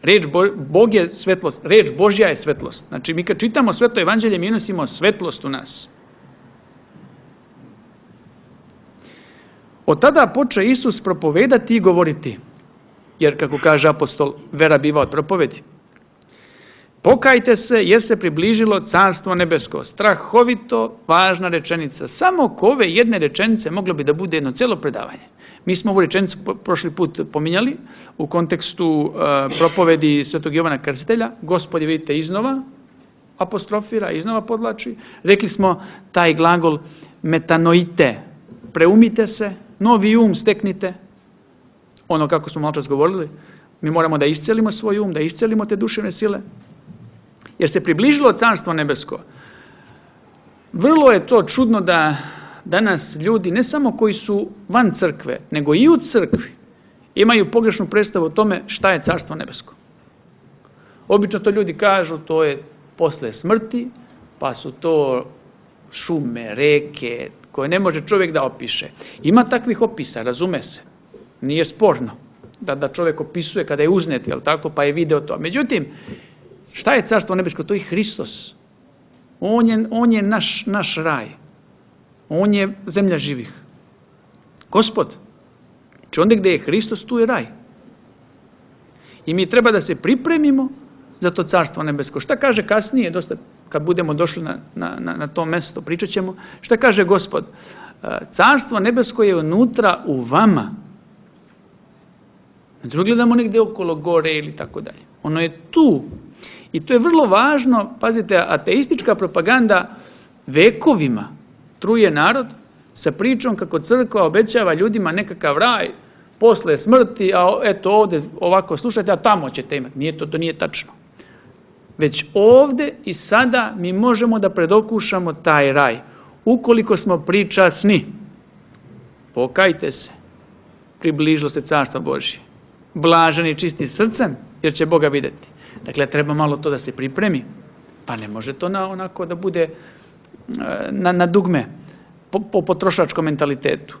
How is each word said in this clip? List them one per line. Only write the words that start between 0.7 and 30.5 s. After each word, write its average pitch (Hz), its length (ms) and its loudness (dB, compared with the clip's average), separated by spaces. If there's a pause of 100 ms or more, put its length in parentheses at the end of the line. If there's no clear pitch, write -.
je 175 160 2 (140)
svetlost, 180 400 -2
reč 151 340 4
Božja 202 300 4
je 147 160 -2
svetlost. - 440 -6
Znači, 147 260 -8
mi 170 100 -4
kad 185 140 -4
čitamo 226 360 0
sveto 240 280 2
evanđelje, 208 360 2
mi 170 100 -2
unosimo 202 400 -4
svetlost 185 580 -4
u 139 40 -6
nas. - 380 -12 (4000)
„Od 151 160 2
tada 277 320 6
poče 247 320 0
Isus 254 380 0
propovedati 190 720 2
i 226 40 2
govoriti, 160 580 2 (840)
jer, 147 200 2
kako 147 240 -4
kaže 156 240 4
apostol, 147 460 0 (180)
vera 151 260 2
biva 147 240 2
od 127 100 -2
propovedi. 151 500 -2 (1400)
Pokajte 247 560 4
se, 226 260 0
jer 214 240 4
se 233 80 2
približilo 202 640 0
carstvo 185 560 0
nebesko.” 165 480 -2
Strahovito 226 1120 0 (120)
važna 180 400 2
rečenica. 165 600 -6 (120)
Samo 359 240 2
oko - 240 0
ove 240 240 2
jedne 220 280 2
rečenice 196 520 0
moglo 185 220 -4
bi 147 100 -4
da 147 100 2
bude 165 240 -4
jedno 139 140 -2
celo 220 240 -2
predavanje. - 520 -10 (380)
Mi 180 100 -2
smo 196 160 -4
ovu 190 100 4
rečenicu 185 440 0
po-, 190 100 -6
prošli 170 360 -4
put 160 280 -4 (140)
pominjali 180 440 -2 (400)
u 151 100 -6
kontekstu, 160 840 -2
e, 143 460 0
propovedi 156 760 2
svetog 151 240 -4